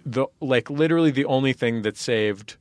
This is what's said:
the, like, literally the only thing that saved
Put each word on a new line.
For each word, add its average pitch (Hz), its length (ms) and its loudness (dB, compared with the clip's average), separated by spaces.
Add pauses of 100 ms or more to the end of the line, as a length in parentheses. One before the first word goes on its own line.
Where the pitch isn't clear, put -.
the, 131 220 -2 (140)
like, 127 280 0
literally 156 420 2
the 135 140 0
only 135 280 2
thing 117 300 -2
that 104 140 -2
saved 107 640 -2